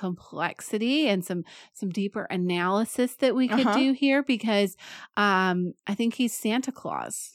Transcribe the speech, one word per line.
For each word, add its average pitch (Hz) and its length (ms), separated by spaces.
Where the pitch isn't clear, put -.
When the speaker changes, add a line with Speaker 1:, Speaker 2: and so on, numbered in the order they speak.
Speaker 1:
complexity 226 760
and 196 160
some, 175 200
some 202 160
deeper 196 400
analysis 185 880
that 254 180
we 254 120
could 240 200
Speaker 2:
Uh-huh. 214 100
Speaker 1:
do 269 160
here, 277 300
because, 214 520
um, 185 560
I 202 80
think 233 200
he's 240 220
Santa 247 340
Claus. - 640